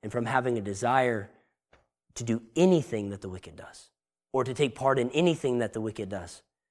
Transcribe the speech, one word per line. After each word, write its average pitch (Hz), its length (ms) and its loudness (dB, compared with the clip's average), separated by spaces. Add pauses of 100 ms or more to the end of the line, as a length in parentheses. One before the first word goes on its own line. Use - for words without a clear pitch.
and 107 80 -8
from 120 140 -2
having 123 320 0
a 107 40 -4
desire 117 720 0 (800)
to - 100 -10
do 117 180 -2 (140)
anything 156 540 4
that 98 120 -10
the 95 80 -10
wicked 90 260 -14
does - 340 -20 (420)
or 131 120 2
to 127 100 -4
take 139 220 0
part 135 240 2
in 123 100 0
anything 151 500 2
that 110 140 -2
the 110 80 -6
wicked 107 280 -6
does 90 340 -12 (280)